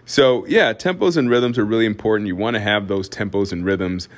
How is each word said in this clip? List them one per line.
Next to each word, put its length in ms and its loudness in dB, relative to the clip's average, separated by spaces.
So, 360 2
yeah, 260 2
tempos 460 0
and 120 2
rhythms 280 2
are 80 2
really 200 2
important. 420 0
You 100 -4
wanna 240 -2
have 260 0
those 220 -2
tempos 420 -4
and 140 -4
rhythms, 420 -2